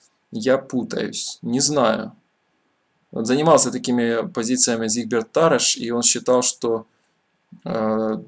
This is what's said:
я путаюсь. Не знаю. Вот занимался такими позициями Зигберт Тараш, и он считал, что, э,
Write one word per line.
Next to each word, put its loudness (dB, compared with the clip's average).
я 2
путаюсь. -6
Не -2
знаю. 2
Вот -4
занимался 4
такими 0
позициями 0
Зигберт -2
Тараш, 2
и -6
он -2
считал, 2
что, -2
э, -2